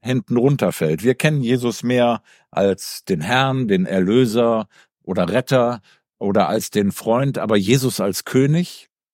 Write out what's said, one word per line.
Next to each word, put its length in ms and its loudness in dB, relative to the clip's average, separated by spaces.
hinten 340 -2
runterfällt. 640 0
Wir 120 2
kennen 260 0
Jesus 420 -2
mehr 400 0
als 540 -2
den 180 -2
Herrn, 460 0
den 180 2
Erlöser 800 2
oder 280 -2
Retter 500 0
oder 300 0
als 220 -4
den 220 0
Freund, 460 -2
aber 180 0
Jesus 440 0
als 240 -4
König, 640 0